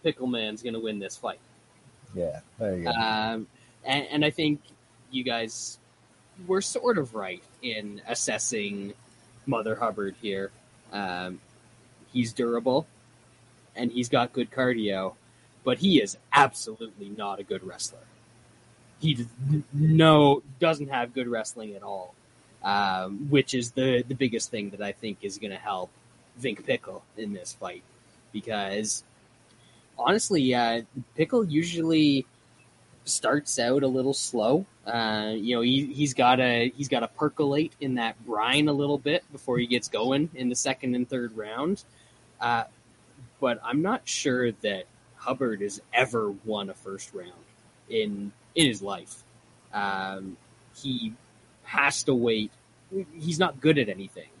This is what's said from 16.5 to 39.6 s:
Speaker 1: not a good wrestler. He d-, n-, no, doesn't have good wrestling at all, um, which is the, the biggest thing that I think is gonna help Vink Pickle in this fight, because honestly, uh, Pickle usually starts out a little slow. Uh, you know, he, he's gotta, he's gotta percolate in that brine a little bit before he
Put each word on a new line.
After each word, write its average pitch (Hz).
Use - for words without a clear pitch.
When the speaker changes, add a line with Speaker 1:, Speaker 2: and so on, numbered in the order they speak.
Speaker 1:
not 101
a 101
good 95
wrestler. -
He 156
d-, 117
n-, 147
no, 156
doesn't 151
have 120
good 127
wrestling 110
at 95
all, 95
um, 98
which 139
is 120
the, 131
the 135
biggest 117
thing 104
that 101
I 101
think 104
is 101
gonna 98
help 95
Vink 120
Pickle 95
in 107
this 90
fight, -
because 104
honestly, 139
uh, 117
Pickle 220
usually 160
starts 135
out 127
a 131
little 131
slow. 127
Uh, 110
you 113
know, 117
he, 131
he's 139
gotta, 123
he's 143
gotta 117
percolate 143
in 131
that 113
brine 120
a 147
little 143
bit 147
before 131
he 120